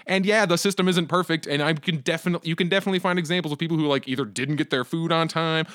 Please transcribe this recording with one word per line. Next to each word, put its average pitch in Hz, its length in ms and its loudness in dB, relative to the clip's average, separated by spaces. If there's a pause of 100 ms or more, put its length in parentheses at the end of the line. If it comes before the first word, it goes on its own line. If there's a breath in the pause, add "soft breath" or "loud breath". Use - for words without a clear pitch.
And 190 180 2
yeah, 208 200 4
the 170 120 2
system 190 320 0
isn't 175 180 2
perfect, 165 400 0
and 143 140 0
I 156 120 2
can 160 260 -2
definitely, 165 500 -2
you 165 60 0
can 180 120 0
definitely 190 320 2
find 180 200 0
examples 160 340 -2
of 143 60 -8
people 165 180 0
who, 156 100 2
like, 139 200 0
either 127 180 -2
didn't 123 320 -4
get 151 140 -2
their 127 120 0
food 165 280 -2
on 165 160 2
time 160 460 0